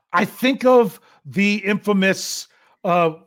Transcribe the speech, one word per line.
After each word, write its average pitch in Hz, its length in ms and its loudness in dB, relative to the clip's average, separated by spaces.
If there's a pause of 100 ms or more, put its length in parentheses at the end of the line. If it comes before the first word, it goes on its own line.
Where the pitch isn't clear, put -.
(120)
I 185 120 2
think - 400 -2
of 240 360 2 (240)
the 202 320 0
infamous, 190 920 -2 (380)
uh, 175 300 0 (120)